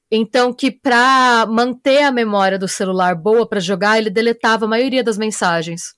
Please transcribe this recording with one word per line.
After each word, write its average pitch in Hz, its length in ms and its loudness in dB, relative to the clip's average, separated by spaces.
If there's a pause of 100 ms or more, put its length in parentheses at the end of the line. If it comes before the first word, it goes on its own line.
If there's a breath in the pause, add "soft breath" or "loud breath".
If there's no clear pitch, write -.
(120)
Então, 240 420 0
que 262 160 -2
pra 247 800 2
manter 254 540 2
a 277 80 2
memória 202 480 0
do 190 80 -4
celular 185 480 -2
boa 220 340 0
pra 202 100 -4
jogar, 196 380 0
ele 214 140 -2
deletava 226 540 0
a - 20 0
maioria 247 360 0
das 220 140 -2
mensagens. 170 800 -4